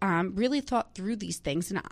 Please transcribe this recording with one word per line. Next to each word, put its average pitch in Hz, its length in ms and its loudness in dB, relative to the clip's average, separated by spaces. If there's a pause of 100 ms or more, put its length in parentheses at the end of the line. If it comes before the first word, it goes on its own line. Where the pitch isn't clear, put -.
um, 185 320 2
really 254 260 2
thought - 360 -2
through 208 200 -2
these 185 220 -6
things, 165 320 -2
and 196 100 -2 (120)